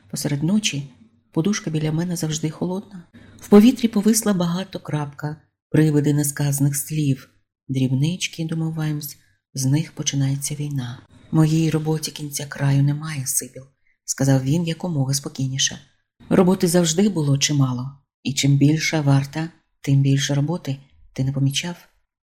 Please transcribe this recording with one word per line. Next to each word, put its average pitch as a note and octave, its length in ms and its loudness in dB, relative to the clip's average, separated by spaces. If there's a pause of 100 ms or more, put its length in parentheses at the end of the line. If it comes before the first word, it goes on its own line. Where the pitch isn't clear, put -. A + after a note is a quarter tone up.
(100)
посеред C#3+ 320 -4
ночі, D#3 480 -2 (420)
подушка F3 380 -2
біля D#3 220 -2
мене E3+ 240 -4
завжди D#3 340 -4
холодна». F3+ 520 -8 (380)
В - 80 -20
повітрі A3+ 400 8
повисла G#3+ 440 2
багато F3+ 480 -2
крапка, D3 560 -6 (340)
привиди D3 440 4
несказаних C#3+ 640 -2
слів. D3 520 -2 (400)
«Дрібнички», C3+ 760 -2
думав D#3+ 300 -4
Ваймс, D3+ 420 -6 (380)
«з C3+ 100 -4
них D3 280 0
починається C#3 640 -4
війна». C#3 440 -8 (340)
«Моїй D#3+ 380 2
роботі D#3 400 -2
кінця D3 360 -10
краю C#3 360 0
немає, D3 440 -2
Сибіл», - 380 -6 (400)
сказав C3+ 380 2
він D#3+ 260 0
якомога D3+ 460 -2
спокійніше. C3+ 640 -4 (500)
«Роботи F#3 400 4
завжди F3 400 2
було D3 300 0
чимало, C3+ 520 0 (320)
і C3 100 -4
чим C#3 240 2
більша D#3 440 2
варта, C#3 480 0 (320)
тим C#3 220 2
більше C#3 320 0
роботи. C#3+ 420 -4 (360)
Ти C3 120 -4
не C3+ 80 -2
помічав?» C#3 440 -2 (640)